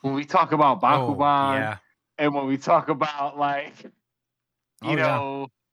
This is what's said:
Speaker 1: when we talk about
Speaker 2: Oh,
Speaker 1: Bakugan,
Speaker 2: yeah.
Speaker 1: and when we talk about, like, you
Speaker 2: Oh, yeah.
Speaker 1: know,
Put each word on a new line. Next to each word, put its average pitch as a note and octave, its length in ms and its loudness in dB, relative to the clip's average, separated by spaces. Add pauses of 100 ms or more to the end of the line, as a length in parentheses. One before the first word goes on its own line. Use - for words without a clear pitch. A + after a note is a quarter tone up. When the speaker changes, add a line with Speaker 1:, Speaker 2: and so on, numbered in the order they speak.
Speaker 1:
when C#3 120 -2
we C#3+ 100 -4
talk D#3+ 280 2
about C#3+ 300 4
Speaker 2:
Oh, B2+ 320 2
Speaker 1:
Bakugan, C#3 400 2
Speaker 2:
yeah. G#2+ 240 -2 (400)
Speaker 1:
and D3 160 0
when C#3 120 -2
we C3+ 120 -2
talk D#3+ 300 2
about, D3 500 -4
like, C#3+ 460 -4
you - 60 -18 (920)
Speaker 2:
Oh, C#3 140 -2
yeah. D#3 80 0
Speaker 1:
know, C#3 440 -2 (240)